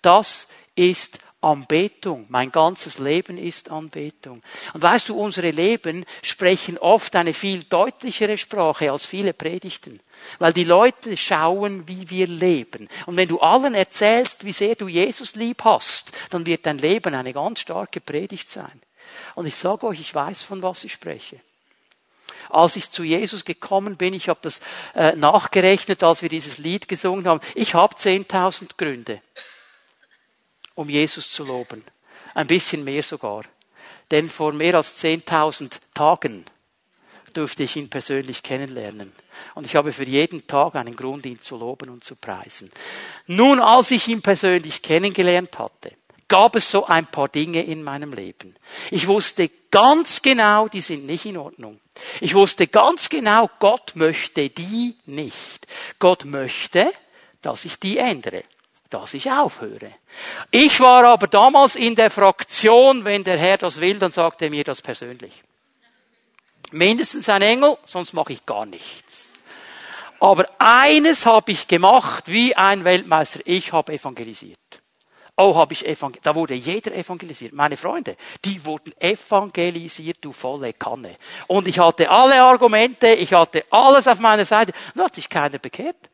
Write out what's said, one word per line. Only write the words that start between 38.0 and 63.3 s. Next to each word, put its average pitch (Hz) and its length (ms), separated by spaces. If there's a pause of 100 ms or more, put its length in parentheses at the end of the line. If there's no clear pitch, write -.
kennenlernen. 110 720 (420)
Und 147 120
ich - 80
habe 147 180
für 135 120
jeden 143 420
Tag 147 300
einen 120 180
Grund, 139 320
ihn 120 140
zu - 160
loben 127 340
und 123 140
zu 135 100
preisen. 95 560 (560)
Nun, 247 320
als 240 320
ich 247 160
ihn 226 160
persönlich 180 600
kennengelernt 180 760
hatte, - 340 (360)
gab 214 280
es - 140
so 202 160
ein 165 200
paar 139 220
Dinge 165 340
in 156 200
meinem 143 300
Leben. 95 420 (360)
Ich 170 160
wusste 196 440 (200)
ganz 277 520
genau, 214 460
die 196 120
sind 147 240
nicht 160 220
in 196 100
Ordnung. 117 440 (400)
Ich 156 140
wusste 190 320
ganz 262 420
genau, 226 500
Gott 214 360
möchte 156 540
die 226 480 (100)
nicht. - 600 (320)
Gott 180 260
möchte, 143 680 (500)
dass - 220
ich - 140
die 202 200
ändere, 185 440 (480)
dass - 240
ich 139 160
aufhöre. 110 600 (580)
Ich 277 300
war 254 240
aber 226 220
damals 269 500
in 233 180
der 220 160
Fraktion, 220 960
wenn 202 180
der 180 140